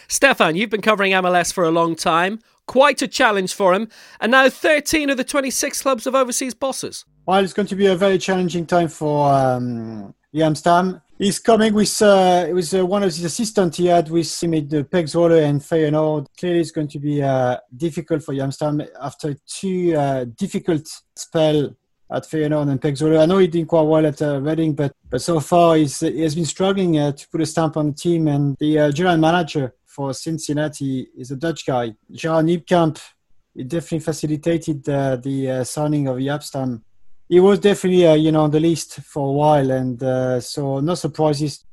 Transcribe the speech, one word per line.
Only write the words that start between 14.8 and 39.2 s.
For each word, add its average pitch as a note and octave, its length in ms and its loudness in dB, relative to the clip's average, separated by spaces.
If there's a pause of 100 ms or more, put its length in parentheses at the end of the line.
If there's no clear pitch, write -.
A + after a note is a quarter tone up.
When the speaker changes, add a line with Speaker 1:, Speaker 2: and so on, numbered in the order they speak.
Speaker 2:
Pek F3 200 -2
Zwolle E3 380 4
and C#3+ 180 0
Feyenoord. D#3 680 0 (120)
Clearly, F3 220 0
it's D#3 100 -4
going D3+ 180 -4
to D3 120 -12
be, C#3+ 220 -2
uh, C3 340 0 (200)
difficult D#3+ 460 -4
for C#3+ 120 -8
Jaap C3+ 180 -4
Stam D3+ 300 -4 (180)
after C#3+ 340 -8 (120)
two, F3+ 500 -2
uh, C#3 300 -2 (100)
difficult F#3 500 -4 (300)
spell D3+ 580 0 (380)
at C3+ 120 -4
Feyenoord D3+ 460 -2
and C3 100 -2
Pek C#3+ 180 -2
Zwolle. D#3 200 4
I D#3 80 6
know F#3 120 4
he F#3+ 100 6
did E3 180 -2
quite D#3+ 160 4
well D#3 240 4
at, D3 160 -4
uh, C#3+ 180 -2
Reading, D#3 340 0
but, C#3 180 -2 (160)
but C3 140 -4
so E3 180 0
far E3+ 360 4
he's, D3+ 240 0
he D3+ 200 -2
has D#3 140 0
been E3 100 -2
struggling, F#3 540 0
uh, D3 140 0
to - 180 -16
put D#3+ 100 -4
a D#3 60 0
stamp D#3 320 -2
on D3+ 100 0
the C#3+ 60 -4
team. E3 340 0
And C#3+ 320 0
the, D3+ 180 0
uh, D3 140 2
general F3 240 2
manager D#3+ 580 0 (120)
for C#3 280 -8
Cincinnati D3 1000 -6
is B2+ 160 -14
a C#3 40 -8
Dutch D#3 300 -6
guy, A#2+ 300 -4 (160)
Gerard D#3+ 340 0
Niekamp. E3 560 0 (540)
He - 80 -10
definitely D#3+ 340 -6
facilitated, D3+ 920 -4
uh, C3+ 280 -2
the, C3+ 340 -4
uh, C3 140 -4
signing D3 420 -2
of B2+ 120 -4
Jaap C#3+ 260 -4
Stam. B2+ 400 -8 (440)
He F3 120 6
was G3 180 6
definitely, F#3 480 4
uh, D#3 80 8
you D#3 180 4
know, D#3 120 4
on D3 80 2
the D#3 80 2
list E3 400 -2
for C#3 280 -6